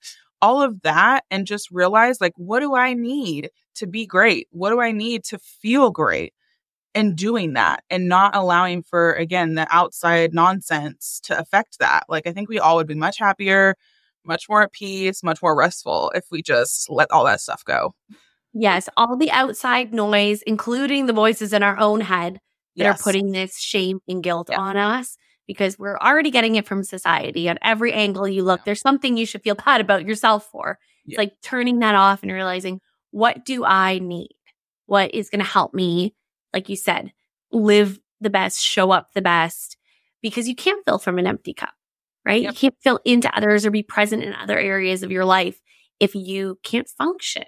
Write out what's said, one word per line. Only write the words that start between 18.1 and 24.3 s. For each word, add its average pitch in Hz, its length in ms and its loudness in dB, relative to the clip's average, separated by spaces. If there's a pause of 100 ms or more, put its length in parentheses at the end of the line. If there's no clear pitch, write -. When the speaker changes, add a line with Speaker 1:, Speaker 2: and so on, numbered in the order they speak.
Speaker 2:
Yes, 196 420 0
all 240 200 2
the 302 140 0
outside 247 640 -2
noise, 208 480 0
including 262 640 -2
the 240 80 0
voices 214 400 0
in 202 80 2
our 202 160 2
own 214 240 2
head 180 380 -4 (360)
that 180 80 0
Speaker 1:
Yes. 202 160 2
Speaker 2:
are - 20 -12
putting 196 300 0
this 190 260 -6
shame 190 500 -2
and 180 140 -6
guilt 175 280 -4